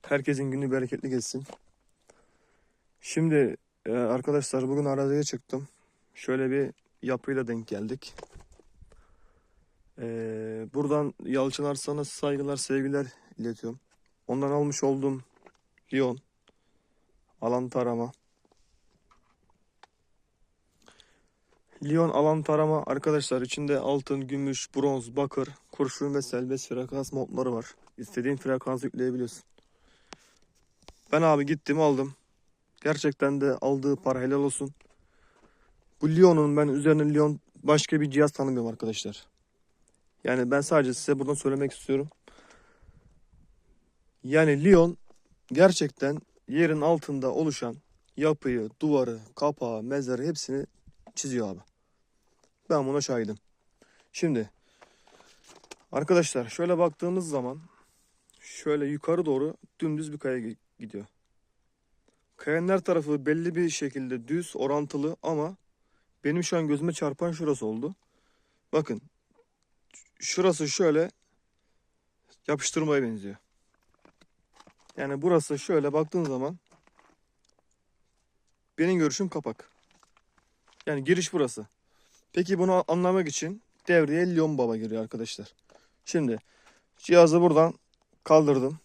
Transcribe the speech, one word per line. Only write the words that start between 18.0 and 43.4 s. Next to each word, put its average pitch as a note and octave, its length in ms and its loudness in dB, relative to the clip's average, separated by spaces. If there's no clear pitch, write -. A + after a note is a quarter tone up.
Leon D#3+ 260 4
alan D3+ 320 2
tarama D#3 440 2
arkadaşlar C#3 560 0
içinde C#3+ 360 -2
altın, C#3 480 -2
gümüş, C#3 500 -4
bronz, C3 400 -2
bakır, C#3 320 -2
kurşun C#3+ 420 -4
ve C#3 80 0
selbest B2+ 460 -6
frekans B2+ 440 -6
modları C3 400 -4
var. A#2 220 -8
İstediğin B2 380 -4
frekansı C3 500 -4
yükleyebiliyorsun. B2+ 560 -4
Ben D#3 100 4
abi D3 240 4
gittim D3+ 340 -2
aldım. C#3 340 2
Gerçekten C#3+ 600 0
de C3+ 200 2
aldığı C#3 360 0
para C3 240 -2
helal C3+ 180 0
olsun. C#3+ 360 -2
Bu D#3 160 2
Leon'un D#3 400 8
ben D3 120 4
üzerine D3 460 2
Leon D3+ 260 2
başka D3+ 380 2
bir D3 100 0
cihaz D3 220 4
tanımıyorum B2+ 380 -2
arkadaşlar. A2 560 -8
Yani B2 260 0
ben C#3 100 2
sadece C#3+ 340 2
size C#3 240 -2
buradan C#3 160 -2
söylemek C#3 380 -2
istiyorum. C#3 360 -4